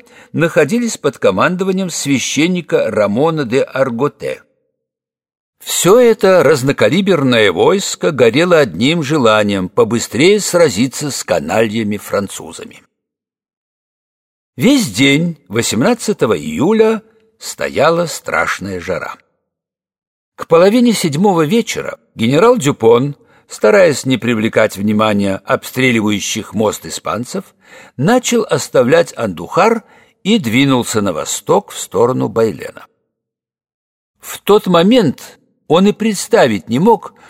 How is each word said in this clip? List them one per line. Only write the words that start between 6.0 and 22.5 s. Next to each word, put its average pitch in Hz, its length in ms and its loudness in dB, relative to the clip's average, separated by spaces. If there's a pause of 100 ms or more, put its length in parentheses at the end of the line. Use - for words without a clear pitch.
разнокалиберное 135 1080 2
войско 170 600 0
горело 147 480 2
одним 131 420 0
желанием 107 680 0
побыстрее 120 720 0
сразиться 143 680 -2
с - 140 -10
канальями-французами. 98 1600 -4 (1700)
Весь 220 360 2
день 139 460 0 (100)
восемнадцатого 120 920 -2
июля 208 640 0 (380)
стояла 131 680 -2
страшная 92 720 -6
жара. 82 360 -8 (1200)
К - 120 -14
половине 208 460 4
седьмого 165 520 0
вечера 196 540 -4 (160)
генерал 160 420 2